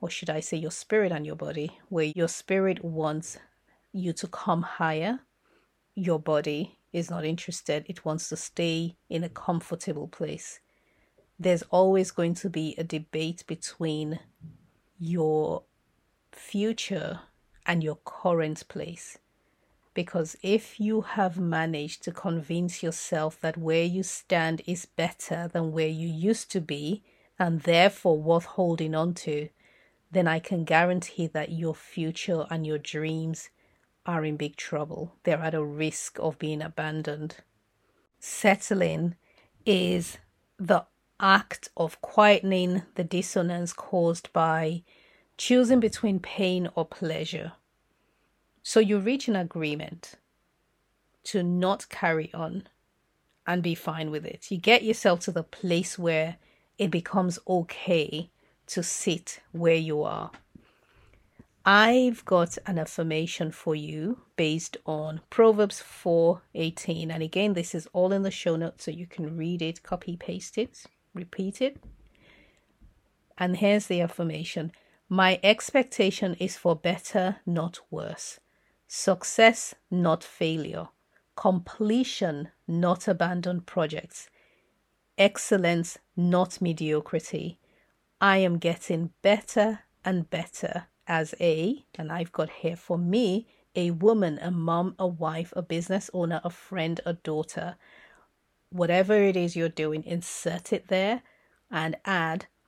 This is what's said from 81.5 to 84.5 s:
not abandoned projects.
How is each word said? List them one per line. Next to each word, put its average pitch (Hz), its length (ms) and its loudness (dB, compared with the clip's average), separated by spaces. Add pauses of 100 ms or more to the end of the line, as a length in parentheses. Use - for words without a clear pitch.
not 175 400 0
abandoned 175 580 -2
projects. - 640 -4 (880)